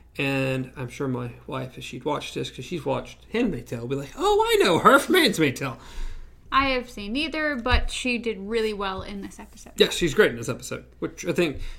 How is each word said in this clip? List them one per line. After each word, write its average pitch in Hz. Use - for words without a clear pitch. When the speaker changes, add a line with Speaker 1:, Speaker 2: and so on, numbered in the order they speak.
Speaker 1:
and 135
I'm 127
sure 139
my 123
wife, 127
if 131
she'd 131
watched -
this, 131
'cause 127
she's 165
watched 127
Handmaid's 208
Tale, 117
would 120
be 139
like, 139
"Oh, 415
I 403
know 170
her 247
from -
Handmaid's 160
Tale." 131
Speaker 2:
I 269
have 247
seen 202
neither, 302
but 240
she 247
did 220
really 220
well 190
in 202
this 196
episode. -
Speaker 1:
Yeah, 185
she's 160
great 143
in 120
this 117
episode, -
which -
I 175
think 165